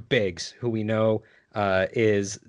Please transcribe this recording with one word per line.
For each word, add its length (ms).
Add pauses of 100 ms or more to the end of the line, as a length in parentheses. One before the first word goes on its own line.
Biggs, 420
who 180
we 140
know, 400 (320)
uh, 380
is 540